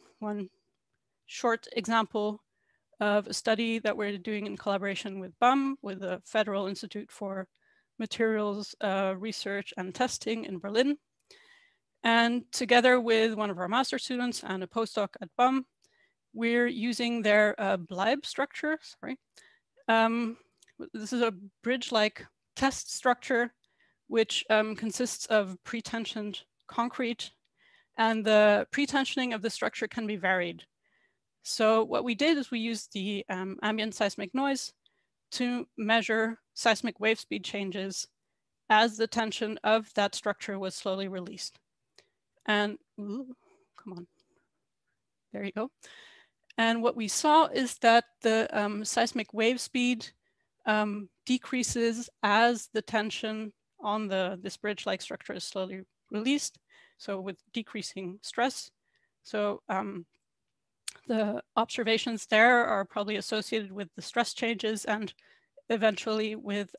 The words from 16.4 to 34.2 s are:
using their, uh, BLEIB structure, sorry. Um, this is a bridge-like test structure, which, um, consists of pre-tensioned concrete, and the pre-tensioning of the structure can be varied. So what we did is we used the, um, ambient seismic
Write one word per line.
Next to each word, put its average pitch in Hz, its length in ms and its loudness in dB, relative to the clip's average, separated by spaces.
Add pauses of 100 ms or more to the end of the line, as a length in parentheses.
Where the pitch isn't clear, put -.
using 233 560 -2
their, 208 380 4
uh, 196 160 2
BLEIB 196 480 -2
structure, 302 540 -4 (220)
sorry. - 180 -10 (680)
Um, 226 480 2 (560)
this 214 200 -8
is 247 100 0
a 226 120 2 (280)
bridge-like 233 640 0 (300)
test - 400 -2
structure, 240 580 0 (540)
which, - 420 0
um, 214 280 2
consists 220 500 -4
of 196 380 2
pre-tensioned 220 800 -8 (260)
concrete, 240 640 -4 (640)
and 226 280 2
the 208 460 8
pre-tensioning 269 640 0
of 202 80 -4
the 214 80 -2
structure - 380 -4
can 226 180 -4
be 208 100 -2
varied. 175 480 0 (800)
So 220 400 4
what - 220 0
we 240 100 -2
did 294 240 2
is 262 120 -6
we 233 100 -2
used 226 320 -6
the, 202 360 -4
um, 190 340 -6
ambient 214 320 -2
seismic 202 400 -2